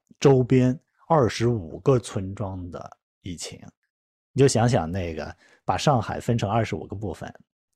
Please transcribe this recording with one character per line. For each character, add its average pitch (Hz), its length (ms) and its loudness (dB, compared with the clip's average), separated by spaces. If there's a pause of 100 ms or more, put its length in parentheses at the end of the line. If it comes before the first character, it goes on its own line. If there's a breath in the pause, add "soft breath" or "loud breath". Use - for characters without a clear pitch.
(180)
周 135 240 6
边 127 360 4 (280)
二 147 220 4
十 113 200 -2
五 95 300 -4
个 135 200 2
村 98 360 -6
庄 95 360 -10
的 80 200 -14 (320)
疫 90 140 -12
情。 - 220 -14 (760)
你 120 80 -2
就 139 80 8
想 117 200 2
想 92 220 0
那 87 240 -6
个， - 200 -10 (300 soft breath)
把 95 120 0
上 127 260 2
海 - 180 -6
分 117 160 0
成 104 140 -2
二 113 120 2
十 104 120 -4
五 - 120 -8
个 - 80 -12
部 101 200 -8
分。 - 180 -14 (440)